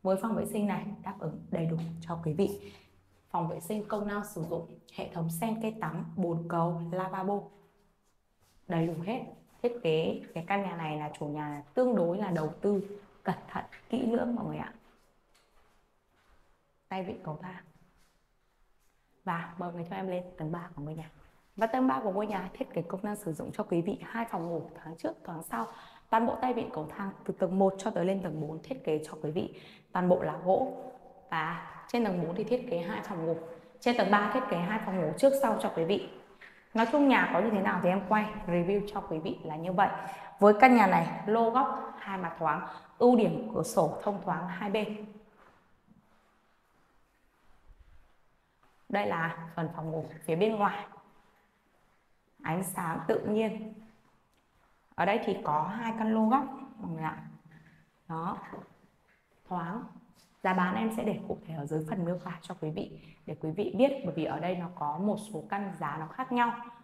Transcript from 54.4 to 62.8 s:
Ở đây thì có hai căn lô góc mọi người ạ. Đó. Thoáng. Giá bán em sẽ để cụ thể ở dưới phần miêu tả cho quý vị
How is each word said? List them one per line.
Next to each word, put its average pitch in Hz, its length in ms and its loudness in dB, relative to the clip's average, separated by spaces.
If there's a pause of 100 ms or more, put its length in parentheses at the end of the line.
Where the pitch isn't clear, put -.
Ở 170 100 0
đây 214 200 2
thì 196 200 0
có 151 180 2
hai 220 360 -4
căn 220 160 0
lô 220 140 4
góc 262 160 4 (340)
mọi 180 120 -10
người 156 120 -6
ạ. - 200 -6 (880)
Đó. 170 300 -4 (1120)
Thoáng. 180 360 -4 (580)
Giá 185 120 4
bán 185 200 2
em 226 220 0
sẽ 240 80 -2
để 202 240 0
cụ - 180 -4
thể 160 80 -8
ở 143 120 -4
dưới 156 220 -2
phần 190 160 0
miêu 180 140 0
tả 175 240 -10
cho - 180 -12
quý 156 100 -2
vị - 300 -8 (260)